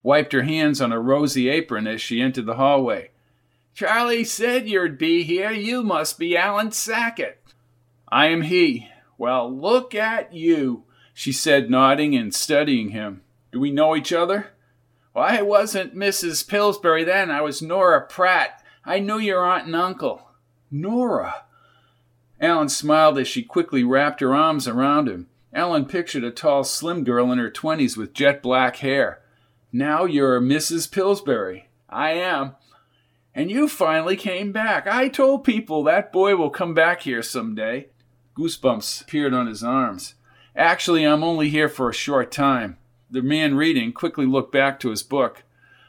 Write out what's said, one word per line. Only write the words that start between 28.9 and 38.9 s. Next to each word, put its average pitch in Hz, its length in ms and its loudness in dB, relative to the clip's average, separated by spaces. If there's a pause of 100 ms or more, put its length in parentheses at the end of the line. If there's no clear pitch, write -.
"Now 151 300 0
you're 139 340 2
Missus 151 480 0
Pillsbury." 135 840 -2 (180)
"I 147 220 -2
am." 165 460 -4 (800)
"And 156 160 -4
you 285 180 0
finally 165 480 0
came 196 360 -6
back. 208 340 -2
I 247 220 0
told 269 360 2
people 208 400 0
that 180 280 2
boy 196 240 4
will 156 140 0
come 170 240 -4
back 170 280 2
here 120 200 -4
someday." 113 640 -6 (500)
Goosebumps 131 640 -2